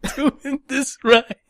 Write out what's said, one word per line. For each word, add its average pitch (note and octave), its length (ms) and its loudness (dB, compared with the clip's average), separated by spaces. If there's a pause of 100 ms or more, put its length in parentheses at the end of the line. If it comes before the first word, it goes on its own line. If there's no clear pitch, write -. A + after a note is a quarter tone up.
not - 400 -2
doing C#4 260 -8
this C4+ 340 -6
right. A3+ 340 4 (140)